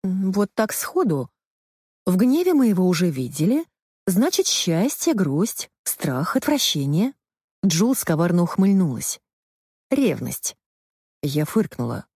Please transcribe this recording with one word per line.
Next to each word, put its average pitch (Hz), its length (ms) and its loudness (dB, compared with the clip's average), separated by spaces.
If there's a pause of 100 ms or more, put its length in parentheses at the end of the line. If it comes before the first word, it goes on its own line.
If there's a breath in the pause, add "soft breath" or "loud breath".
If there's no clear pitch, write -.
«М, 190 280 -2
вот 202 220 0
так 220 180 -2
сходу? 170 580 -2 (720)
В 185 120 2
гневе 311 380 4
мы 269 120 4
его 185 200 2
уже 180 220 2
видели. 151 560 -2 (420)
Значит, 254 420 2
счастье, 220 680 0
грусть, 170 560 -2 (140)
страх, 139 520 -4
отвращение». 202 800 0 (500)
Джулс 196 400 2
коварно 170 380 2
ухмыльнулась. 190 800 0 (680)
«Ревность». 139 680 -2 (680)
Я 147 220 -2
фыркнула. 120 720 -4